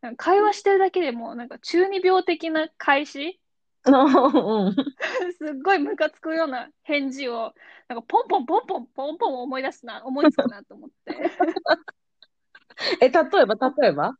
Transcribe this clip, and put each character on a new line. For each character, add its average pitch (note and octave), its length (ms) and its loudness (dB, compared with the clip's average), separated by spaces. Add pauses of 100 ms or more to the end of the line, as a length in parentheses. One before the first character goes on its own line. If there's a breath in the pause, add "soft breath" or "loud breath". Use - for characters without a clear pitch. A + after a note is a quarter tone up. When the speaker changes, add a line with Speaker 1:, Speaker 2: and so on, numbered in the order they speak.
Speaker 1:
な A#3 120 -12
ん B3+ 40 -14
か - 80 -14
会 F#4+ 160 4
話 G#4 140 2
し - 80 -12
て G4 100 4
る G4 60 4
だ F#4+ 120 2
け F4+ 120 -2
で C#4 100 -2
も、 A#3 220 -10
な A#3+ 100 -12
ん B3 40 -18
か A#3 100 -18
中 F4 280 0
二 G4 160 -4
病 F#4 220 2
的 E4 260 -4
な D#4 180 -2 (100)
返 C#4+ 260 0
し？ C#4+ 360 -12 (200)
Speaker 2:
<laughs> - 240 -20
う B3+ 60 6
ん。 C4 840 4
Speaker 1:
<laughs> F4 600 -6
す D4+ 80 -14
っ D4 180 -8
ご F#4+ 120 4
い F4 40 2
ム F#4+ 180 -2
カ D#4 120 -2
つ - 100 -12
く D#4+ 160 -6
よ E4 100 0
う D4+ 40 -6
な B3+ 220 -10 (120)
返 C#4+ 280 -4
事 C4 180 -8
を、 A#3 240 -8 (360 soft breath)
な A3+ 80 -10
ん - 20 -8
か A#3 80 -12
ポ A4+ 180 0
ン - 40 -14
ポ G4 120 0
ン A#3+ 60 -8
ポ G4 160 0
ン - 40 -18
ポ F#4 140 -6
ン A#3+ 60 -16
ポ C#4+ 260 -10
ン E4+ 60 -12
ポ G#4+ 120 -2
ン B3+ 120 -8
思 B3+ 160 -6
い C4 40 -6
出 C4+ 100 -6
す - 120 -20
な、 A3 200 -16
思 C4+ 180 -4
い D#4 100 6
つ - 40 -4
く - 120 -2
な - 160 -12
と - 100 -20
思 - 120 -20
っ - 40 -20 (140)
て。 - 100 -10
<laughs> - 1900 -6
Speaker 2:
え、 B3+ 80 6
例 - 0 -
え - 20 4 (360)
ば、 A#3+ 320 -2
例 C4 100 4
え F3 40 2
ば？ D#3+ 280 -4